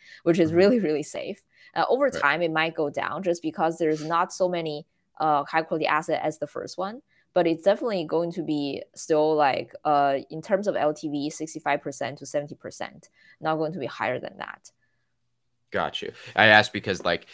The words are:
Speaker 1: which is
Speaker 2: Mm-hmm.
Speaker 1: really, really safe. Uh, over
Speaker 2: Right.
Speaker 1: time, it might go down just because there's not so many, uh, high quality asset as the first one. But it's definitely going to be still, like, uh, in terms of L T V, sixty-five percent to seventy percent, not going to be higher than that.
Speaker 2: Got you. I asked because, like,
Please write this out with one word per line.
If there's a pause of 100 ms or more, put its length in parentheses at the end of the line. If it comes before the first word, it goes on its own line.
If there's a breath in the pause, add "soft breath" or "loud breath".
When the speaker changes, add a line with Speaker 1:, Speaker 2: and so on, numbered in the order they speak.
(260 loud breath)
Speaker 1:
which
is
Speaker 2:
Mm-hmm.
Speaker 1:
really,
really
safe. (320 soft breath)
Uh,
over
Speaker 2:
Right.
Speaker 1:
time,
it (100)
might
go
down
just
because
there's
not
so
many, (340)
uh,
high
quality
asset
as
the (100)
first
one. (320)
But
it's
definitely
going
to
be (120)
still, (200)
like, (140)
uh, (120)
in
terms
of
L
T
V,
sixty-five
percent
to
seventy
percent, (300 soft breath)
not
going
to
be (100)
higher
than
that. (960)
Speaker 2:
Got
you. (220 loud breath)
I
asked
because,
like,